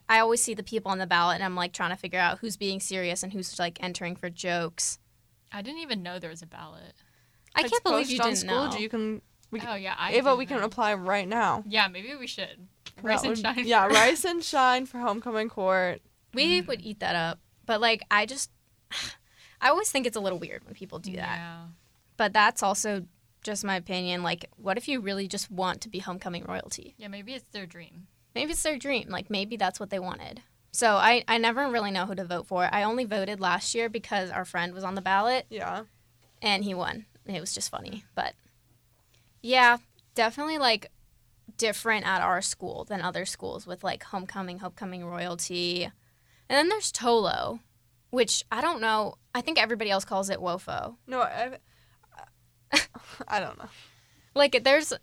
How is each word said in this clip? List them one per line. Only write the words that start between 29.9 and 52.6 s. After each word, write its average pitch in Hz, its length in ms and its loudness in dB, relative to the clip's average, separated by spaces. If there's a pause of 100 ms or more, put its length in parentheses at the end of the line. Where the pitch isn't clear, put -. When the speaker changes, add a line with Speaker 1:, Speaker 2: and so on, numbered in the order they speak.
Speaker 1:
wanted. 180 440 -10 (280)
So 220 260 6
I, 233 300 8
I 226 120 4
never 233 300 2
really 220 220 0
know 185 140 0
who 196 100 -6
to 185 100 -6
vote 175 200 -4
for. 180 260 2
I 208 120 2
only 233 220 0
voted 202 340 -2
last 180 340 0
year 233 160 0
because 202 400 -2
our 185 160 -4
friend 175 280 -2
was 190 100 -8
on 185 120 -4
the 196 60 -4
ballot. 208 480 2
Speaker 3:
Yeah. 190 360 -6 (560)
Speaker 1:
And 202 220 2
he 202 120 -2
won. 180 300 -4 (200)
It 185 140 -8
was 180 160 -6
just - 160 -6
funny. - 180 -10
Speaker 2:
Mm. 208 140 -12 (120)
Speaker 1:
But, - 180 -4 (1080)
yeah, 240 360 8 (380)
definitely, 285 420 0
like, 240 340 2 (680)
different 220 480 0
at 185 160 2
our 180 200 2
school - 440 -6
than 196 160 -6
other 175 240 -4
schools - 400 -8
with, 180 180 -12
like, - 200 -6
homecoming, 185 560 -8
homecoming 180 460 -10
royalty. 175 800 -4
And - 720 -6
then 320 120 6
there's 427 220 -2
Tolo, 226 680 0 (500)
which - 420 2
I 226 100 -2
don't 311 200 0
know. 220 340 2 (180)
I 247 80 -2
think 277 200 2
everybody 220 300 0
else 196 140 2
calls 196 240 -2
it 180 100 -2
Wofo. 180 580 -6 (100)
Speaker 3:
No, 247 140 -2
I've, 247 360 -2 (1120)